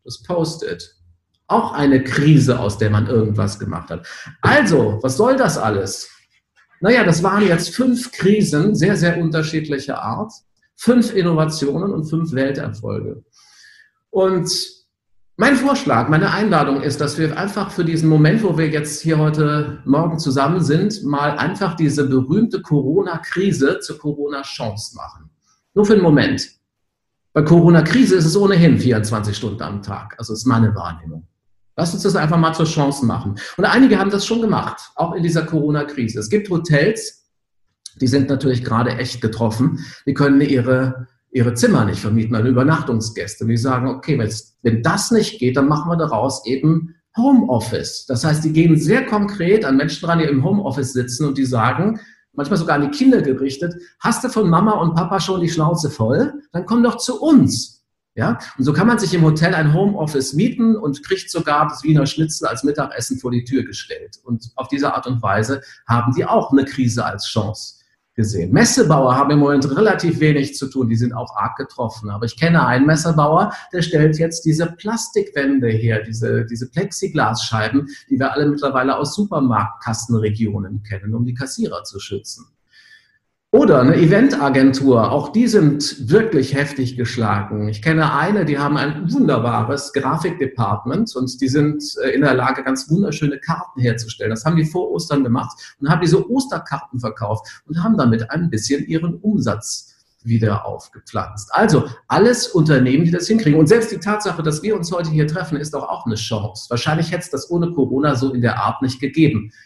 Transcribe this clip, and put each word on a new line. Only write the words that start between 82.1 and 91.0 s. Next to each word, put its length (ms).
Oder 280
eine 160
Eventagentur, 1200
auch 160
die 180
sind 640
wirklich 440
heftig 420
geschlagen. 720
Ich 120
kenne 320
eine, 300
die 160
haben 160
ein 340
wunderbares 840
Grafikdepartment 1200